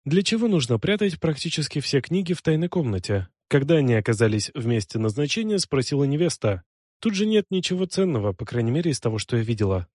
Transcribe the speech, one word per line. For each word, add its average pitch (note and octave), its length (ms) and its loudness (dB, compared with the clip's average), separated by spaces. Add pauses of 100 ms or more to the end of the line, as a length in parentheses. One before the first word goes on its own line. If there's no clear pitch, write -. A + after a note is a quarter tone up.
«Для E3+ 160 4
чего A3+ 260 0
нужно C3+ 300 2
прятать G3 420 0
практически D3+ 600 -4
все C3+ 200 0
книги F3+ 320 -2
в E3 80 -4
тайной D#3+ 280 0
комнате?» G2+ 600 -2 (220)
Когда C#3+ 260 4
они C3 180 4
оказались G#2+ 600 0
в A#2 120 -6
месте A#2 320 -2
назначения, D3 600 -2
спросила C#3 460 0
невеста. C#3 580 -2 (380)
«Тут A3 140 0
же G3 120 0
нет G#3+ 240 2
ничего F#3 340 -2
ценного, D3+ 480 0
по A2 140 -8
крайней A#2 240 -2
мере, E3 200 0
из C3+ 100 -2
того, A2 180 -2
что - 180 -4
я A2+ 60 2
видела». G2+ 520 0